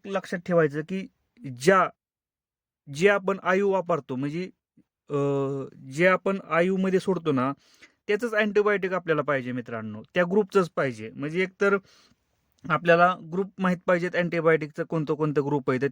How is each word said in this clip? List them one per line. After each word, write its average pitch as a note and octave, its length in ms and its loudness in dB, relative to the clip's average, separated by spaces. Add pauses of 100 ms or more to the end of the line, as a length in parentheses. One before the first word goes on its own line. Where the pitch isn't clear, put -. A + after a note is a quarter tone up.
लक्षात F#3+ 340 -6
ठेवायचं D#3 420 0
की F#3 260 -8 (540)
ज्या, F3 280 4 (1040)
जे E3 160 4
आपण G3 340 0
आयु F#3+ 260 2
वापरतो F3 460 -2
म्हणजे, D3 340 -6 (600)
अ, D3 80 -2 (580)
जे C3+ 320 0
आपण F#3+ 320 2 (100)
आयुमध्ये F#3 500 2
सोडतो E3+ 320 -2
ना C3 200 0 (560)
त्याचंच G#3+ 260 -2
अँटिबायोटिक G3+ 600 2
आपल्याला E3 280 0
पाहिजे C3+ 300 -2
मित्रांनो, A2+ 520 -10 (100)
त्या F3+ 100 2
ग्रुपचंच F#3+ 460 2
पाहिजे. A2+ 460 -4
म्हणजे D#3 280 -4
एकतर G3 340 0 (920)
आपल्याला E3+ 460 4 (180)
ग्रुप F#3+ 260 -4
माहीत F#3 260 0
पाहिजेत F3 300 0
अँटिबायोटिकचं D#3+ 680 0
कोणतं D#3 300 -2
कोणतं D3 320 0
ग्रुप C#3 240 -2
आहे, B2+ 120 0
तर C#3 100 2